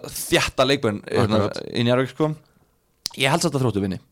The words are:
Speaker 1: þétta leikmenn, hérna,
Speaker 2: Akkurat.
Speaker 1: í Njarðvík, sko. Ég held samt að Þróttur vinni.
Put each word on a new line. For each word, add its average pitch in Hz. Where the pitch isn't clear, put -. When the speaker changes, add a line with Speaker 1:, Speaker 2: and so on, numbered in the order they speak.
Speaker 1:
þétta -
leikmenn, 131
hérna, 110
Speaker 2:
Akkurat. 101
Speaker 1:
í 50
Njarðvík, 123
sko. 156
Ég 135
held 165
samt 143
að 131
Þróttur 101
vinni. 95